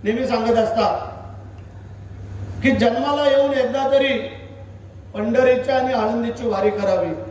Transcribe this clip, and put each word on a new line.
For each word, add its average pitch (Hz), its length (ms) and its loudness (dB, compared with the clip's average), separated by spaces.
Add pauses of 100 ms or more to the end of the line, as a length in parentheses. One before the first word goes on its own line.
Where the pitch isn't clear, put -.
नेहमी 240 240 0
सांगत 226 280 2
असतात 220 440 2 (1600)
की 262 80 4
जन्माला 277 600 2
येऊन 277 220 4
एकदा 269 400 0
तरी 269 460 0 (760)
पंढरीच्या 254 640 4
आणि 254 160 2
आळंदीची 233 560 0
वारी 202 220 2
करावी 185 440 0 (160)